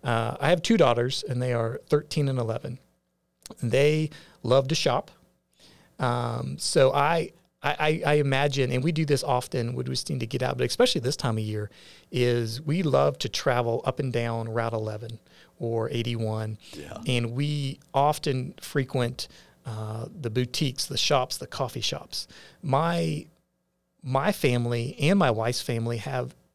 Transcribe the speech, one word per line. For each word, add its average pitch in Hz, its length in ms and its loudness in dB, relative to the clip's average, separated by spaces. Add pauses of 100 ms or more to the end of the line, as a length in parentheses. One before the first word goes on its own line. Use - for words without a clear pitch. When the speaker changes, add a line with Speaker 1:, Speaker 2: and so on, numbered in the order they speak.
Speaker 1:
Uh, 113 360 0
I 143 100 0
have 170 120 4
two 226 160 2
daughters, 123 500 4
and 123 140 -2
they 127 120 -2
are 113 360 -2
thirteen 147 400 2
and 131 100 -2
eleven. 113 400 -4 (800)
They 147 500 4 (320)
love 131 260 4
to 165 60 2
shop. - 340 0 (920)
Um, 123 600 -2
so 135 340 4
I, 156 380 2 (320)
I, 156 420 0
I, 147 60 4
I - 40 6
imagine, 139 560 2
and 127 120 0
we 165 80 2
do 156 140 0
this 143 180 2
often 123 500 -2
when 127 140 -4
we 131 40 -4
just - 180 -4
need 139 100 -2
to 113 80 -4
get 123 160 -4
out, 127 140 -2
but 123 100 0
especially 240 340 2
this 131 160 -2
time 113 200 0
of 110 60 -2
year, 107 280 -4 (400)
is 120 500 2
we 160 220 0
love 139 360 4
to - 100 -4
travel 120 560 0
up - 140 -2
and 131 140 -2
down 117 360 -2
Route 113 240 -2
eleven 110 460 -6 (380)
or 117 320 -2
eighty-one. 110 680 -2 (140)
Speaker 2:
Yeah. 73 340 -14
Speaker 1:
And 117 240 0
we 143 480 -4 (140)
often 139 680 0
frequent, 131 680 -2 (380)
uh, 110 400 -8 (160)
the 120 80 -4
boutiques, 127 560 -2
the 120 120 -6
shops, - 400 2
the - 100 -10
coffee 123 340 -4
shops. - 460 -6 (340)
My, 160 640 0 (800)
my 135 280 0
family 120 720 0
and 196 180 4
my 143 120 4
wife's 113 300 0
family 117 360 -2
have 127 360 -6 (220)